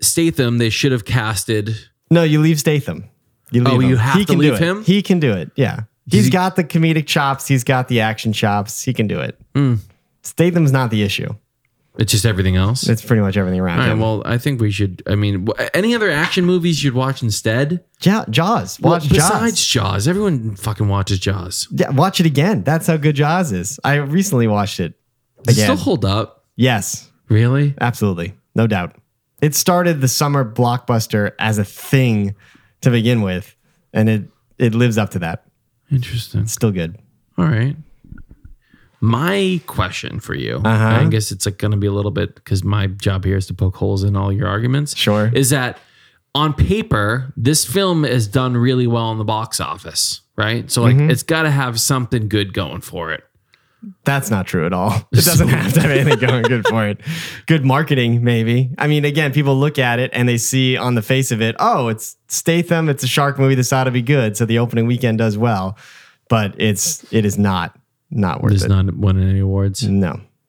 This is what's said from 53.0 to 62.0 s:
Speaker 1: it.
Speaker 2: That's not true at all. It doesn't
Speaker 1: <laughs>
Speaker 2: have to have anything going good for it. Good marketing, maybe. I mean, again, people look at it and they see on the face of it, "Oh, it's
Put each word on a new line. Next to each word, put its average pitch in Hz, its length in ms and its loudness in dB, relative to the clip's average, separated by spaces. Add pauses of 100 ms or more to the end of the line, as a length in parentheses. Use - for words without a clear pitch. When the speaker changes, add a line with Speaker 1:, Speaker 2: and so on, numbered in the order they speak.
Speaker 1:
it. 78 120 -8 (800)
Speaker 2:
That's 139 260 -2
not 95 180 -2
true 82 180 -2
at 90 80 -2
all. 92 200 -2 (180)
It 107 140 4
doesn't 170 220 4
Speaker 1:
<laughs> 139 120 2
Speaker 2:
have - 140 0
to 160 80 4
have 156 100 2
anything 139 280 2
going 120 240 0
good 120 240 0
for 110 200 0
it. 104 120 -6 (480)
Good 156 180 2
marketing, 131 580 2
maybe. 120 540 0
I 147 100 -2
mean, 147 180 2
again, 147 280 0
people 139 220 2
look 143 240 0
at 123 200 0
it 127 140 -2
and 123 160 0
they 120 80 0
see 127 400 0
on 123 180 -2
the 113 60 0
face 131 300 0
of 110 100 -2
it, 113 180 -2
"Oh, 190 280 0
it's - 280 -8 (120)